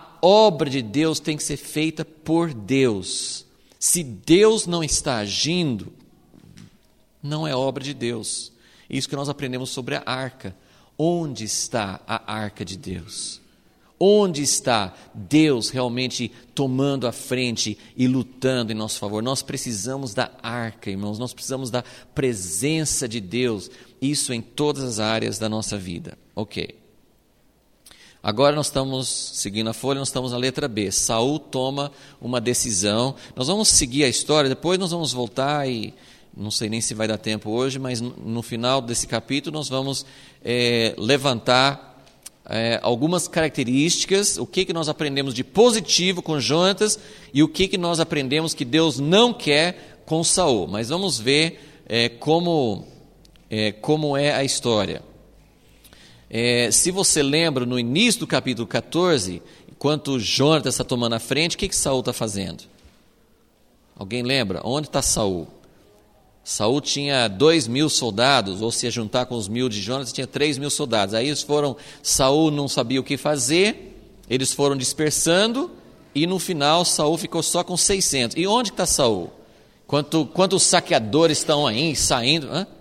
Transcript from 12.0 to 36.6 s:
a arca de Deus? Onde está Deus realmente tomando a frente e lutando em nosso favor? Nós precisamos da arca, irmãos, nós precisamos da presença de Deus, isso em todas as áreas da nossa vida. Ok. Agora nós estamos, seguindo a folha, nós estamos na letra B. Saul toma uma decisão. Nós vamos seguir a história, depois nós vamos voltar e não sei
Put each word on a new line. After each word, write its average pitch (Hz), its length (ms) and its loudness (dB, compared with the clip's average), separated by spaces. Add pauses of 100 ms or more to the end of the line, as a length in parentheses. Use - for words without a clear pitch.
a 107 260 -6
arca 107 300 -6
de 92 140 -10
Deus? - 640 -10 (640)
Onde 196 360 6
está 110 520 0 (200)
Deus 127 560 2
realmente 123 600 -4 (240)
tomando 135 540 0
a 117 60 -2
frente 120 640 -4 (180)
e 127 100 2
lutando 127 680 0
em - 20 -6
nosso 107 240 -6
favor? 104 240 -4
Nós 131 180 -2
precisamos 127 720 -8
da 120 160 -2 (140)
arca, 113 460 -8
irmãos, 101 280 -6
nós 120 160 -8
precisamos 131 380 -8
da 120 140 -4 (280)
presença 131 960 -2
de 113 140 -6
Deus, 107 500 -2 (300)
isso 139 320 0
em 117 80 -6
todas 143 420 -2
as 117 160 -4
áreas 110 400 -2
da 110 80 -4
nossa 107 300 -4
vida. 90 400 -10 (180)
Ok. - 400 -8 (1500)
Agora 127 320 2
nós 151 120 -2
estamos, 135 420 -2
seguindo - 600 -4
a 110 40 -4
folha, 139 260 -2
nós 135 100 -4
estamos 127 240 -4
na 123 40 -4
letra 131 300 -2
B. 104 240 -2
Saul 127 480 0
toma 139 500 -4 (300)
uma 123 220 -2
decisão. 113 760 0 (220)
Nós 127 100 -4
vamos 202 220 2
seguir 139 340 4
a 131 60 6
história, 147 400 2
depois 160 280 0
nós 180 140 -2
vamos 160 220 -4
voltar 135 520 -2
e 113 280 -6 (420)
não 104 160 -8
sei 110 160 -2